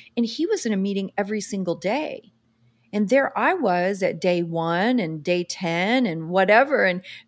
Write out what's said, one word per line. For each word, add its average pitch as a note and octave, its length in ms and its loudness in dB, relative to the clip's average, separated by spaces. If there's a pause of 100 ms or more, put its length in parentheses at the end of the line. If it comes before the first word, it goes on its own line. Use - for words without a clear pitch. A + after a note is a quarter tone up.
(140)
And A#3 100 2
he C#4+ 200 -4
was G#4 200 -2
in A3 60 0
a G3 60 0
meeting G3 400 -2
every G#3 240 -2
single F3+ 340 -4
day. F#3+ 560 -6 (600)
And G#3 160 0
there C4+ 280 2
I C4+ 160 2
was F#3+ 480 0
at E3+ 200 -2
day F3+ 220 2
one E3+ 560 0
and D#3+ 220 -4
day F3+ 220 0
ten F#3+ 600 0
and E3 240 -4
whatever, G#3 560 4
and F3+ 160 0 (260)